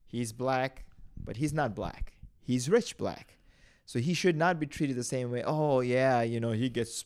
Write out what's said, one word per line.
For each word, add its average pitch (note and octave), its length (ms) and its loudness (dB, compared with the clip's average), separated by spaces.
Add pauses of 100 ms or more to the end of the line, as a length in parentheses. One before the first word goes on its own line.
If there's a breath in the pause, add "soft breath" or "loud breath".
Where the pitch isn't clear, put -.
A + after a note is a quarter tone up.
he's A#2 260 -6
black, B2+ 540 -2 (380)
but - 140 -10
he's D3 160 -2
not C#3+ 200 0
black. - 400 -6 (280)
He's B2+ 280 -2
rich A3 280 2
black. - 400 -8 (500 soft breath)
So - 120 -4
he D3 140 2
should F3 220 2
not E3 240 2
be D3+ 60 -2
treated C#3 300 -2
the B2 80 -2
same B2 280 -2
way. B2 140 -2
"Oh, D3+ 360 2
yeah, B2 420 4
you A#2 160 0
know, A#2 120 0
he A#2 180 2
gets A#2 360 -4